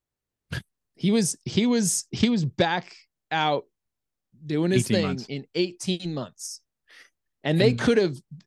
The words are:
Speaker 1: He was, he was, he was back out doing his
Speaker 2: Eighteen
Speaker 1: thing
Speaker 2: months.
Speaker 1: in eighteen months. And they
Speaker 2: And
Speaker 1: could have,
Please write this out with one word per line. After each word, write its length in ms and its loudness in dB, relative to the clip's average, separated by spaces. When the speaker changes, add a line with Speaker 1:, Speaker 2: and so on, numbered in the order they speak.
Speaker 1:
He 160 0
was, 340 2
he 220 0
was, 440 0
he 180 0
was 160 0
back 500 -2
out 340 0
doing 260 0
his 140 2
Speaker 2:
Eighteen 120 0
Speaker 1:
thing 100 2
Speaker 2:
months. 220 -6
Speaker 1:
in 260 -10
eighteen 600 -4
months. 460 -12
And 160 2
they 100 6
Speaker 2:
And 80 0
Speaker 1:
could 200 4
have, 180 2